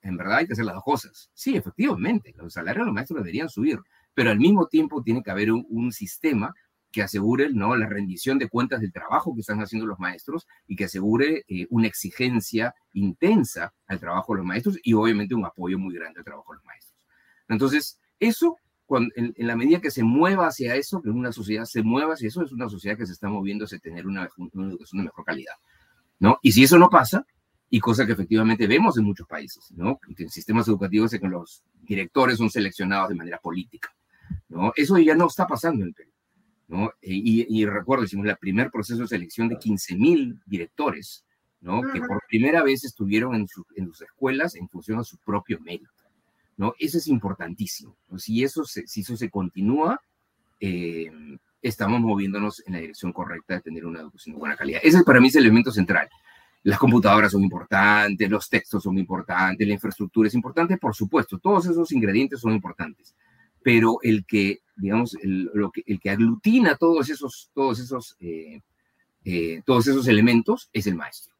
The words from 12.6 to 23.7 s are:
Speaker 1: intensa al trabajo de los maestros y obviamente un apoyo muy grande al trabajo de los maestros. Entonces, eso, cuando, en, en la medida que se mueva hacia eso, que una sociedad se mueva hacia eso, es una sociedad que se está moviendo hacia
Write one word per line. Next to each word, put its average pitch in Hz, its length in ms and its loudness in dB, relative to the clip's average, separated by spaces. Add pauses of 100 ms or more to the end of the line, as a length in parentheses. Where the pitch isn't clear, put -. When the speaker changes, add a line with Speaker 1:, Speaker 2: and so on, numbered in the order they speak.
Speaker 1:
intensa 101 760 0 (140)
al 95 140 -8
trabajo 87 320 -6
de 98 60 -2
los 90 80 -6
maestros 120 360 -2
y 117 120 2
obviamente 107 420 2
un 107 80 -2
apoyo 90 340 -6
muy 95 160 -8
grande 82 240 -14
al 82 60 -20
trabajo - 280 -20
de - 40 -20
los - 80 -20
maestros. - 420 -20 (420)
Entonces, 131 520 -2 (180)
eso, 330 380 2 (300)
cuando, 120 280 0
en, 117 220 -4
en 117 100 -4
la 117 100 -2
medida 151 240 4
que 143 120 -4
se 123 100 -2
mueva 165 460 4
hacia 131 260 -4
eso, 156 260 -4
que 107 100 -6
una 123 200 -4
sociedad 107 340 -6
se 110 200 -4
mueva 143 300 0
hacia 123 120 -8
eso, 156 160 -4
es 139 80 -6
una 123 180 -8
sociedad 101 280 -8
que 110 100 -8
se 90 60 -12
está 101 160 -8
moviendo 101 380 -6
hacia 92 120 -14